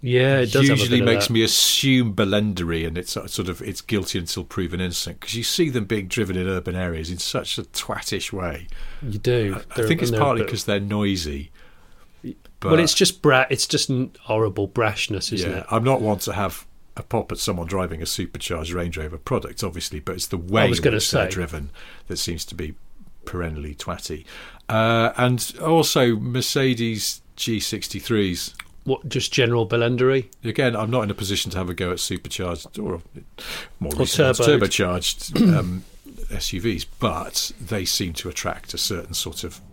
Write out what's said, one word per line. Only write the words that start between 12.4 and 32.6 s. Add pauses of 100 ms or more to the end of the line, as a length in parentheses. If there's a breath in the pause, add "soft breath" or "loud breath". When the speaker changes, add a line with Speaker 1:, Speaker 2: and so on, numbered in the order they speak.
Speaker 2:
But
Speaker 1:
it's
just
bra-,
it's
just
n-, (100)
horrible
brashness,
isn't
Speaker 2:
Yeah,
Speaker 1:
it?
Speaker 2:
I'm
not
one
to
have (300)
a
pop
at
someone
driving
a
supercharged
Range
Rover
product,
obviously,
but
it's
the
way
Speaker 1:
I
was
Speaker 2:
in
Speaker 1:
gonna
Speaker 2:
which
they're
Speaker 1:
say.
Speaker 2:
driven (380 loud breath)
that
seems
to
be (520)
perennially
twatty. (420 loud breath)
Uh,
and
also
Mercedes (140)
G
sixty-threes. (320)
Speaker 1:
What,
just
general
Bellendery? (160)
Speaker 2:
Again,
I'm
not
in
a
position
to
have
a
go
at
supercharged